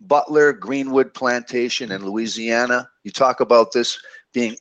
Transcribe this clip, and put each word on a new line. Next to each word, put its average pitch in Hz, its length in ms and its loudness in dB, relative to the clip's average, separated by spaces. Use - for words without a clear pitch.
Butler 147 520 2
Greenwood 131 600 -2
Plantation 123 800 -4
in 98 120 -8
Louisiana. 113 840 -2
You 104 80 -12
talk 131 260 2
about 120 340 4
this 120 240 -2
being 120 260 -4